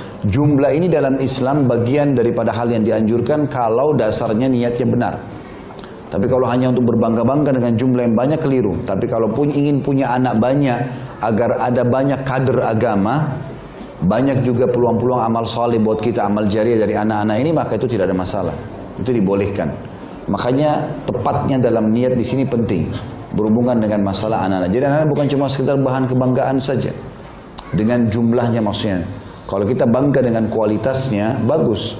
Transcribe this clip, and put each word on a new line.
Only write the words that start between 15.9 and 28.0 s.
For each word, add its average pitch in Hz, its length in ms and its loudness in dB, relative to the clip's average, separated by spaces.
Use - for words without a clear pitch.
kita, 113 240 0
amal 104 240 0
jariah 110 320 2
dari 104 160 2
anak-anak 107 400 0
ini, 143 160 2
maka 147 240 0
itu 107 80 -2
tidak 107 240 0
ada 95 80 0
masalah. 90 400 -4
Itu 127 160 -2
dibolehkan. 98 560 0
Makanya 143 560 0
tepatnya 135 560 0
dalam 113 320 2
niat 123 240 2
di 117 80 0
sini 131 240 0
penting, 107 400 0
berhubungan 117 400 2
dengan 107 240 2
masalah 98 480 0
anak-anak. 92 240 0
Jadi 127 160 2
anak-anak 151 240 2
bukan 143 140 0
cuma 139 160 2
sekedar 139 240 0
bahan 135 320 0
kebanggaan 127 480 0
saja, 127 360 -2
dengan 117 320 2